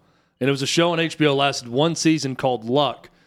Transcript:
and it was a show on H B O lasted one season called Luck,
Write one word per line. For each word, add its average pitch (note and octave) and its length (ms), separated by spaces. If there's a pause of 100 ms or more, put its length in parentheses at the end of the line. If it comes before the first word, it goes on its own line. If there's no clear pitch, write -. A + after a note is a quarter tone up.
(420)
and C3 80
it - 20
was C3+ 100
a C3+ 60
show E3+ 240
on E3 80
H D#3+ 180
B D#3 80
O C#3+ 80
lasted C3+ 360
one D3 260
season C#3 400
called B2 300
Luck, B2+ 440 (180)